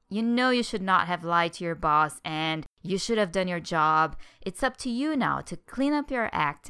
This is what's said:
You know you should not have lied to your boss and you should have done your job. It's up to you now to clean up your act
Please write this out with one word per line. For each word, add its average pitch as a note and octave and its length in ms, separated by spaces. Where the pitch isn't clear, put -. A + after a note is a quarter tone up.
You G#3 140
know A#3+ 300
you B3 100
should A3 220
not F#3 240
have E3+ 160
lied E3+ 300
to - 100
your E3+ 100
boss D#3 500
and D#3+ 400
you F#3 160
should A#3 180
have G3 140
done F#3 160
your F3 120
job. D#3 560
It's - 220
up B3+ 160
to C4 140
you C#4+ 240
now C#3+ 260
to - 160
clean C#4 360
up D4 180
your A#3+ 200
act - 380